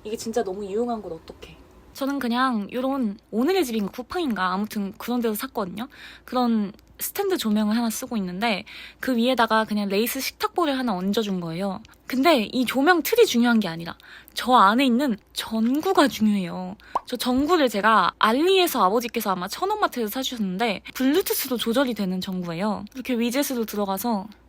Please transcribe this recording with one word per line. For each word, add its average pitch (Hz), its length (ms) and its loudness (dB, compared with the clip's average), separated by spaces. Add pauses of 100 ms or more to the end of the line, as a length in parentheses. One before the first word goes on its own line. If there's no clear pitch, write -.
이게 220 140 -6
진짜 226 260 -4
너무 196 220 -6
유용한 226 360 -4
건 175 120 -12
어떡해? - 440 -18 (360)
저는 277 260 -4
그냥 240 520 0
요런 254 460 -2 (140)
오늘의 302 340 2
집인가 220 260 -4
쿠팡인가 233 600 -4
아무튼 202 440 -4
그런 240 240 -4
데서 226 140 0
샀거든요. 214 520 -6 (380)
그런 233 460 0 (280)
스탠드 381 380 -2
조명을 214 380 0
하나 233 140 0
쓰고 254 280 -6
있는데 196 460 -2 (360)
그 262 160 0
위에다가 226 500 2
그냥 208 240 -2
레이스 226 300 0
식탁보를 285 580 -2
하나 240 180 -2
얹어준 202 460 -2
거예요. 180 400 -6 (260)
근데 269 360 4
이 247 220 -2
조명 302 360 4
틀이 453 240 6
중요한 233 340 4
게 196 80 0
아니라 165 300 -8 (360)
저 - 200 0
안에 226 320 8
있는 247 320 2 (160)
전구가 285 760 2
중요해요. 185 680 -2 (300)
저 247 120 -6
전구를 269 520 2
제가 208 500 4
알리에서 311 680 4
아버지께서 220 460 0
아마 185 160 -2
천 370 240 -4
원 427 80 -4
마트에서 247 300 -2
사주셨는데 220 720 -4 (100)
블루투스로 269 640 0
조절이 240 360 0
되는 185 280 -4
전구예요. 185 720 -4
이렇게 254 240 -4
위젯으로 240 480 0
들어가서 208 640 -4 (220)